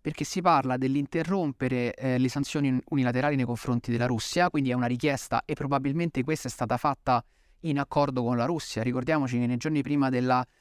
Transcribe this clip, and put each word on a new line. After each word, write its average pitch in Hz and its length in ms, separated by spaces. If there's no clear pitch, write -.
perché - 220
si - 180
parla 139 360
dell'interrompere, 135 1160
eh, 127 240
le 127 120
sanzioni 143 400
un-, 127 100
unilaterali 131 460
nei 131 100
confronti 120 460
della 120 140
Russia, 127 440
quindi 143 200
è 123 40
una 123 120
richiesta 123 600
e 151 80
probabilmente 139 720
questa 151 240
è 120 40
stata 123 260
fatta 131 460
in 147 180
accordo 139 440
con 120 140
la 117 80
Russia. 151 360
Ricordiamoci 127 560
che 120 80
nei 123 120
giorni 151 240
prima 139 280
della 127 360